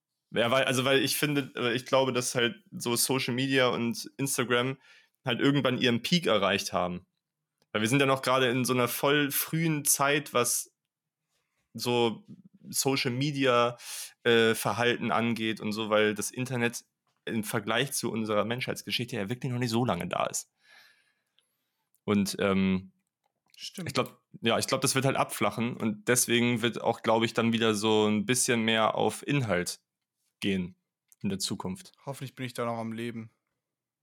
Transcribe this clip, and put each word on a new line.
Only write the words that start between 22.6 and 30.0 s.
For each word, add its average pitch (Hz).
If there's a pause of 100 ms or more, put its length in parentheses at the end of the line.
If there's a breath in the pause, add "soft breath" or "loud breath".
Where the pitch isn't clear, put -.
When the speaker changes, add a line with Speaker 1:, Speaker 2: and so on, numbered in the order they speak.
Speaker 2:
Stimmt. -
Speaker 1:
ich 139
glaub, - (200)
ja, 113
ich -
glaub, -
das 135
wird 131
halt 135
abflachen 120
und 107
deswegen 120
wird 117
auch, -
glaub 113
ich, 113
dann 117
wieder 113
so 107
ein 107
bisschen 123
mehr 113
auf 107
Inhalt 107 (580)